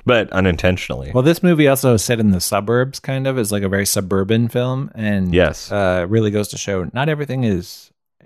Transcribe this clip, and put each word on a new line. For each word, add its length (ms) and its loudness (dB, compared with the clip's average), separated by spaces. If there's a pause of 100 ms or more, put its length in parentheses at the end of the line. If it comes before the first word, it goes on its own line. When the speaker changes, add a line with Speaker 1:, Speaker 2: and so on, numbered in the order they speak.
Speaker 1:
but 260 2
unintentionally. 840 0
Speaker 2:
Well, 100 2
this 180 2
movie 260 4
also 280 4
is 80 0
set 160 0
in 100 4
the 100 4
suburbs, 600 -2
kind 260 -6
of, 140 -2
is 120 -2
like 120 -2
a 60 -2
very 180 0
suburban 600 0
film, 440 -4
and 400 -2
Speaker 1:
Yes. 380 2
Speaker 2:
uh, 360 0
really 240 2
goes 180 -2
to 100 -10
show 340 -4
not 160 -2
everything 340 -4
is 460 -4 (360)